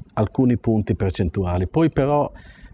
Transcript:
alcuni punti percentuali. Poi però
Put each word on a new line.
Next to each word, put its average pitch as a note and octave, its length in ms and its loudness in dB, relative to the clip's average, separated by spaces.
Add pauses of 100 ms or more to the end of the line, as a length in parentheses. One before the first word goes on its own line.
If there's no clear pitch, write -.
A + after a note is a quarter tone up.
(160)
alcuni B2 420 2
punti A2 380 0
percentuali. F#2 720 -2
Poi D#3+ 220 0
però D3 400 0 (440)